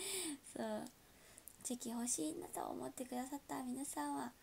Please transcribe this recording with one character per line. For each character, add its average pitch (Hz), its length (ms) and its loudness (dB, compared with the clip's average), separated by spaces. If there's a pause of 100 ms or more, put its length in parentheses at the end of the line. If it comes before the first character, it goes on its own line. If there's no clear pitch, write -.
(200)
<laughs> 320 360 -2
そ 233 80 2
う。 220 220 2 (800)
チ 247 100 0
ェ 247 40 2
キ 240 120 -2
欲 240 180 2
し 311 240 6
い - 40 -2
な - 120 -4
と - 140 0
思 - 260 0
っ 269 40 -2
て 262 140 -2
く 247 100 -2
だ 254 120 2
さ 285 100 0
っ - 100 -4
た 277 160 0
皆 254 220 0
さ 294 220 2
ん 285 80 2
は、 247 160 0 (100)